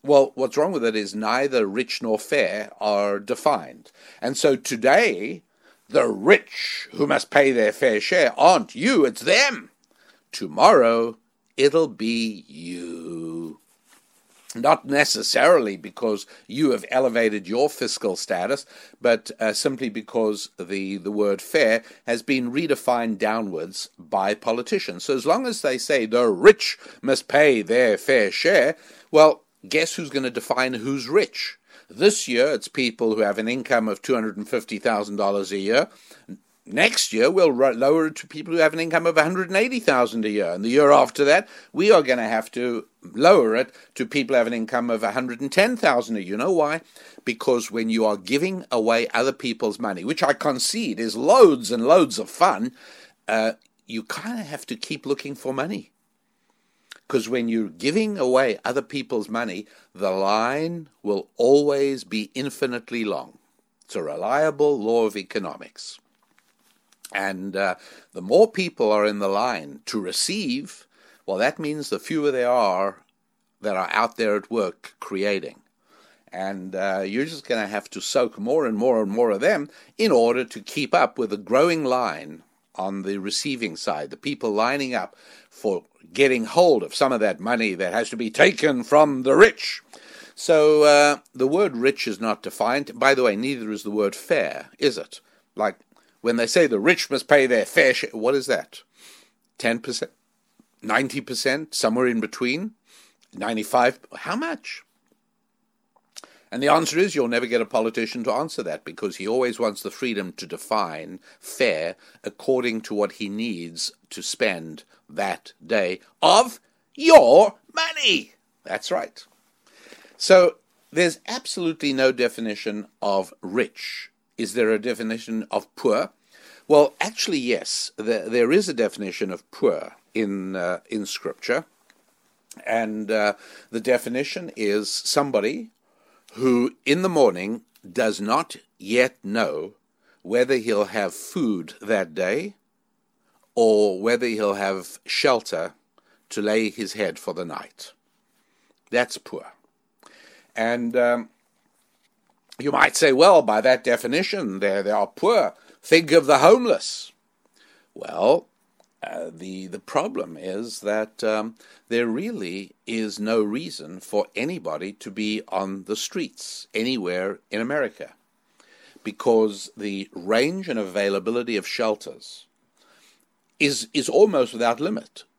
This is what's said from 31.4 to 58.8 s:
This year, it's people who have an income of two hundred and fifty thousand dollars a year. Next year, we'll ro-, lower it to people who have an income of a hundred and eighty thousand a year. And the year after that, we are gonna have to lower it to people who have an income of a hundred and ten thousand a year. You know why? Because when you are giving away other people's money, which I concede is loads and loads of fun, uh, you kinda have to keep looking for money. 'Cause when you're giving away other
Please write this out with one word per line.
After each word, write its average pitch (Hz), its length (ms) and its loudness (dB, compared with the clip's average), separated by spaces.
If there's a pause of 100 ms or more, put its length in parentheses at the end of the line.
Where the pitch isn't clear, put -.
This 156 380 0
year, 127 200 2
it's 135 200 -4
people 117 460 -2
who 110 80 0
have 101 160 0
an 110 100 -4
income 120 400 0
of 101 140 -6
two 131 140 -2
hundred 110 220 -4
and 104 100 -10
fifty 110 300 -6
thousand 104 400 -2
dollars 101 340 -2
a 101 60 -4
year. 113 300 0 (800)
Next - 480 -2
year, 120 180 4
we'll 175 220 4
ro-, 131 180 2
lower 143 360 0
it 156 100 -10
to - 100 -16
people 151 260 -10
who 170 60 0
have 156 140 4
an 165 80 -6
income 165 240 -2
of 165 120 4
a 156 60 6
hundred 185 240 -2
and 190 80 -6
eighty 240 240 0
thousand 120 460 2
a 110 40 -2
year. 101 220 -2
And 95 140 -6
the 117 40 -2
year 143 220 6
after 139 340 4
that, 170 220 4 (240)
we 196 200 2
are 175 100 8
gonna 123 260 0
have 110 240 -2
to 120 360 -4 (260)
lower 127 420 6
it 127 180 -2 (220)
to 127 100 -4
people 131 300 -2
who - 20 6
have 117 100 4
an 120 60 -4
income 120 360 -4
of 113 120 0
a 104 120 -2
hundred 123 260 -6
and 139 100 -6
ten 220 280 2
thousand 120 400 0
a - 20 -4
year. 90 120 -8
You 104 60 -4
know 147 140 -2
why? 160 300 0 (420)
Because 120 480 -2
when 113 180 -4
you 113 160 2
are 104 120 0
giving 147 520 -4
away 117 440 0
other 127 200 0
people's 113 460 -4
money, 95 240 -6
which 156 180 -4
I 156 120 2
concede 147 640 -4
is 110 160 -4
loads 143 560 6
and 117 160 0
loads 156 320 4
of 92 100 -8
fun, 127 440 0 (560)
uh, 110 240 0 (320)
you 113 180 -8
kinda 220 400 -10
have 147 240 -12
to 123 80 -8
keep - 300 -10
looking 139 300 -4
for 131 180 -8
money. 135 380 -6 (1160)
'Cause 113 220 -2
when 120 180 -2
you're 110 220 -2
giving 202 480 -2
away 127 480 0
other 127 160 -2